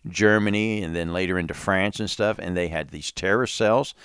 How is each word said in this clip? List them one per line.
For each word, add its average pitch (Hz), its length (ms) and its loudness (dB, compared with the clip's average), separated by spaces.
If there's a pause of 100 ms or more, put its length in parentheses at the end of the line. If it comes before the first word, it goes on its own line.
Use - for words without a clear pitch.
Germany 104 760 2
and 82 120 -6
then 85 180 -2
later 92 260 0
into 82 160 -2
France 98 440 0
and 85 120 -4
stuff, 107 280 0
and 90 180 -4
they 87 120 0
had 80 220 -6
these 76 200 -10
terror 107 360 0
cells 113 480 0 (100)